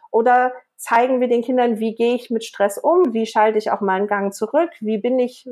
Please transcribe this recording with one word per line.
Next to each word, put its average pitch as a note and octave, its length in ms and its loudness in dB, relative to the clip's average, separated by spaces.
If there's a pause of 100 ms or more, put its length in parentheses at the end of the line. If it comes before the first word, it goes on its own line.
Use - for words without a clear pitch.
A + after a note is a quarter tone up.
(120)
Oder B3 420 2 (240)
zeigen B3 420 0
wir B3 80 2
den A#3+ 160 2
Kindern, A#3+ 360 0
wie A3 140 -2
gehe A#3 220 0
ich B3 140 -8
mit A3+ 160 -4
Stress G3+ 320 -2
um? E4 360 2
Wie A3+ 120 -2
schalte G#3+ 320 2
ich - 140 -2
auch G3+ 100 -4
mal F#3+ 140 0
einen G3+ 120 -2
Gang G3+ 260 -4
zurück? D#4 460 -2
Wie G#3+ 180 -4
bin B3 220 -2
ich, B3 320 -6